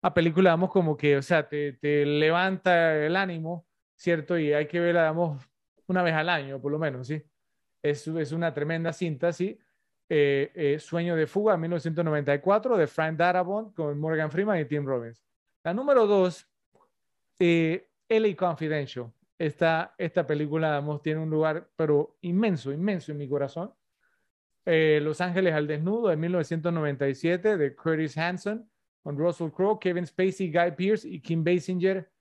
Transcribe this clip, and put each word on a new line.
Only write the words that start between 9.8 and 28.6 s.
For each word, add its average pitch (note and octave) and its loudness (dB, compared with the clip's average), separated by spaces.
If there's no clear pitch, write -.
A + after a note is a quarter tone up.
Eh, C#3+ 2
eh, D3+ 0
Sueño E3+ -2
de D#3+ 2
Fuga, G#3 2
mil E3 -4
novecientos E3 -2
noventa D3 0
y C#3+ -2
cuatro, G#3+ 2
de D#3+ 4
Frank D#3+ -2
Darabont, F#3 0
con D3 -4
Morgan D#3 -2
Freeman F#3+ 0
y D3+ -2
Tim D3 -4
Robbins. A#2+ -6
La E3+ -2
número B3+ 4
dos, F#3+ 2
eh, E3+ 2
L A3 2
A F#3 -8
Confidential. D3+ -4
Esta, D#3+ -2
esta E3+ 0
película, D3+ -2
vamos, D3 -4
tiene D#3 -2
un D#3+ -4
lugar, D#3 -2
pero D3+ 0
inmenso, F3 0
inmenso E3+ -4
en D3 -8
mi C#3+ -8
corazón. C#3+ -4
Eh, D#3 4
Los D3+ -4
Ángeles F3+ 2
al D3+ 0
Desnudo, F3+ -2
de E3 4
mil E3 -2
novecientos E3+ -2
noventa C#3+ -2
y C3+ -2
siete, F3+ 0
de C#3+ 0
Curtis D#3+ -2
Hanson, F#3 -4